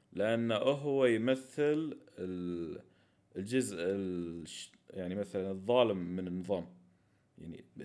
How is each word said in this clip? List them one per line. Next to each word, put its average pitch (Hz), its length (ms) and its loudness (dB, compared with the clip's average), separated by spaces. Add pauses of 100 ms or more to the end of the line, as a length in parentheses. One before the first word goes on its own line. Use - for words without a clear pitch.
(120)
لأنه 117 420 2
هو 139 520 2
يمثل 131 920 2 (200)
ال-، 87 640 -4 (560)
الجزء 107 420 0
الش-، 87 920 -4 (200)
يعني 90 240 -6
مثلًا 98 360 -2
الظالم 95 680 2
من 90 100 -4
النظام. 90 400 -2 (720)
يعني 80 260 -14 (200)